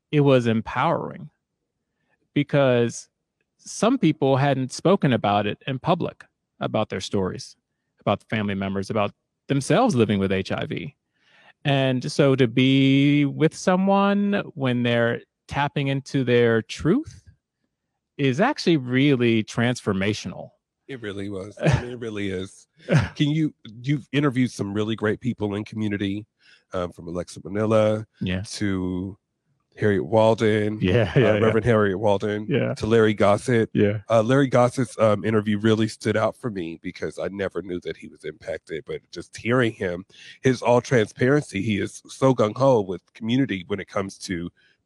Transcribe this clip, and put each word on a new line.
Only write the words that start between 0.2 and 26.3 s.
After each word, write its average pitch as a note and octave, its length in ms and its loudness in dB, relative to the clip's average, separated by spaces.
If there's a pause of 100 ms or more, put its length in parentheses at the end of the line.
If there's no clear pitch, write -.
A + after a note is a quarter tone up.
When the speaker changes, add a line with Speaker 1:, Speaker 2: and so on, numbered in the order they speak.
Speaker 1:
was C3 260 4
empowering, B2 840 -2 (1040)
because C3 760 2 (480)
some - 400 0
people D3 400 2
hadn't C3+ 340 0
spoken E3 420 2
about G#2 340 2
it - 200 -8
in C3+ 120 -4
public, - 440 -4 (360)
about A2 300 -4
their G2 120 -8
stories, - 540 -6 (440)
about G#2 200 0
the - 80 -20
family G#2 280 -4
members, G2 340 -4
about G#2 220 -2 (360)
themselves D3+ 480 2
living G#2+ 240 2
with F#2+ 120 0
H F#2+ 200 -4
I A2 140 -6
V. - 300 -10 (680)
And C3+ 480 0
so C#3 240 4
to B2+ 120 4
be C3+ 800 4
with C#3 300 0
someone G3 880 0 (100)
when B2+ 300 0
they're A#2 380 0 (260)
tapping C#3+ 400 -4
into C3+ 360 -2
their A#2+ 380 4
truth - 600 -2 (960)
is C3+ 220 0
actually G3 380 2
really B2 680 2
transformational. G#2 1080 -4 (360)
Speaker 2:
It C3 140 -14
really G2+ 280 -10
was. G2+ 300 -12
I C3 220 2
mean, B2 120 -10
it A#2+ 60 -12
really G#2 300 -6
is. F#2+ 380 -8 (100)
Speaker 1:
<laughs> B2+ 380 0
Speaker 2:
Can D3 160 0
you, D#3 240 -2 (260)
you've C3 300 -4
interviewed C3 400 0
some G2+ 200 -6
really G#2+ 240 -2
great G#2+ 240 -2
people G#2+ 360 -4
in G#2 100 -4
community, G#2 600 -4 (460)